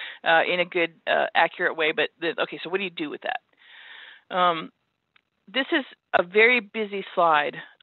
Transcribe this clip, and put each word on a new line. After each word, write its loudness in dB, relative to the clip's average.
uh, 4
in 0
a 2
good, -2
uh, 2
accurate 0
way, 0
but 0
the, -4
okay, -6
so -10
what -4
do -2
you -6
do -8
with -10
that? -12
Um, 0
this -2
is 0
a 4
very 4
busy -6
slide. 2